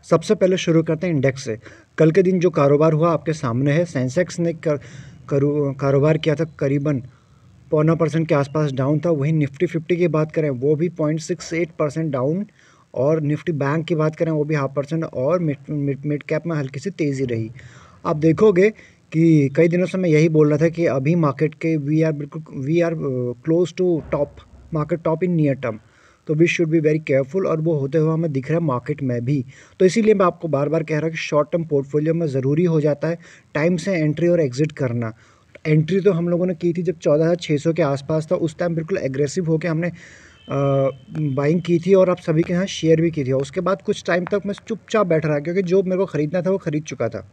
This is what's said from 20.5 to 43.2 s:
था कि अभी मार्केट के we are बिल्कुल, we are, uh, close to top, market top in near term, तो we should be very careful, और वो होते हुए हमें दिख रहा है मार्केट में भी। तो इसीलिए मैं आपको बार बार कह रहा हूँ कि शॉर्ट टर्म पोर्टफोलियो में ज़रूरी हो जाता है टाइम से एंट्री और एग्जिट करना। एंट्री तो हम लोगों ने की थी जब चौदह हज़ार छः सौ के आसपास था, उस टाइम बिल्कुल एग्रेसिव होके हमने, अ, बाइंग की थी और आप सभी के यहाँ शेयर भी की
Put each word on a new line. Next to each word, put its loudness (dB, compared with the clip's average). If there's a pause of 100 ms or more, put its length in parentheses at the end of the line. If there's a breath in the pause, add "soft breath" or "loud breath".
था 4
कि 0
अभी 2
मार्केट 0
के -2
we 0
are -2
बिल्कुल, -10 (220)
we 2
are, -4
uh, -4 (140)
close 0
to -2
top, 0 (500)
market -2
top 0
in 2
near 2
term, -4 (500 soft breath)
तो -2
we 4
should 2
be 2
very 2 (100)
careful, 0
और 0
वो 0
होते -2
हुए 2
हमें -2
दिख -4
रहा 0
है -2
मार्केट -4
में -2
भी। 0 (360 loud breath)
तो 6
इसीलिए 4
मैं 4
आपको -2
बार 0
बार 0
कह -2
रहा 0
हूँ -2
कि -10
शॉर्ट 0
टर्म -2
पोर्टफोलियो 0
में 0
ज़रूरी 0
हो 2
जाता 0
है -4 (360 loud breath)
टाइम 0
से -4
एंट्री 0
और 4
एग्जिट -2
करना। -4 (520 loud breath)
एंट्री 2
तो 4
हम 0
लोगों 0
ने -2
की -2
थी -2
जब -4
चौदह 2
हज़ार 2
छः -2
सौ 0
के 0
आसपास -2
था, 0
उस -4
टाइम -2
बिल्कुल -4
एग्रेसिव -2
होके 0
हमने, -2
अ, -6 (1300 loud breath)
बाइंग 0
की 0
थी 2
और 4
आप 0
सभी 0
के -2
यहाँ 0
शेयर 2
भी 0
की -4